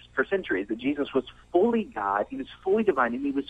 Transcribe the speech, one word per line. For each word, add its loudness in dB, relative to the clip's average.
for 0
centuries -2
that -4
Jesus -4
was 2
fully 4
God, -2
he -10
was -8
fully 2
divine, 2
and -4
he 0
was -2